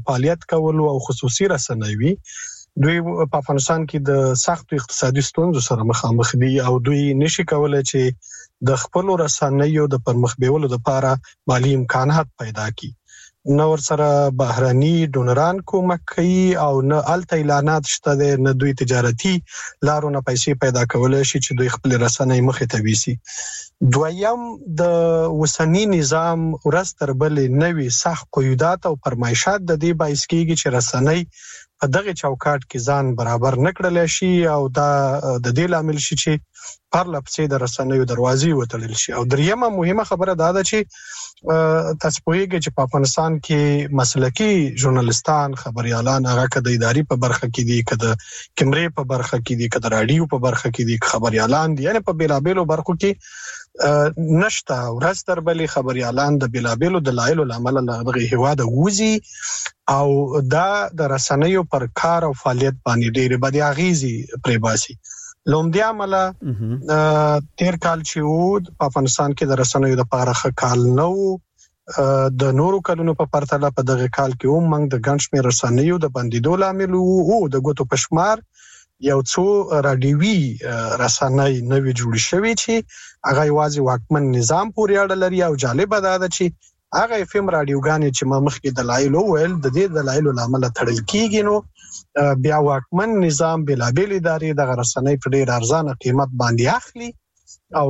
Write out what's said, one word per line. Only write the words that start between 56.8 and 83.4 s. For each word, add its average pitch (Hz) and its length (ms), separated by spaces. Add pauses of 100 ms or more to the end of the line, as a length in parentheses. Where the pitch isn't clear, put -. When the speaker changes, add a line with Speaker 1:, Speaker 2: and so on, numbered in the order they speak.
Speaker 1:
دلایلو 135 440
له 120 120
امله 127 240
له 120 240
دغه 123 280
هیواده 131 340
وځي 202 560 (680)
او 139 180 (340)
دا 190 520
د 160 80
رسنیو 147 640
پر 131 240 (140)
کار 170 220
او 151 100
فعالیت 131 400
باندې 117 340 (100)
ډېرې 127 260
بدې 135 180 (100)
اغیزې 143 440 (280)
پرې 120 140
باسي. 113 400 (500)
له 156 140
همدې 165 200
امله، 190 600
Speaker 2:
مهم. 123 500
Speaker 1:
آه، 151 480 (180)
تیر 180 180 (100)
کال 165 160
چې - 160
و، 170 420
په 175 260
افغانستان 139 480
کې 151 120
د 135 60
رسنیو 131 500
لپاره 123 320
ښه 127 220
کال 123 240 (160)
نه 147 100
و. 190 320 (600)
آه، 135 320
د 131 140
نورو 143 380
کلونو 165 320
په 156 120
پرتله 143 440
په 135 120
دغه 127 260
کال 131 240
کې 127 140
هم 160 280
موږ 147 160
د 131 60 (120)
ګڼ 143 100
شمېر 139 280
رسنیو 127 520
د 156 80
بندېدو 123 500
لامل 190 380
و. 185 120 (280)
او 208 140
د 139 100
ګوتو 139 280
په 131 100
شمار 185 420 (720)
یو 135 140
څو 180 240 (400)
راډیوي، 147 540 (260)
آه، 113 360
رسنۍ 135 520 (180)
نوې 135 280
جوړې 113 300
شوې 208 320
چې 226 120 (520)
هغه 139 200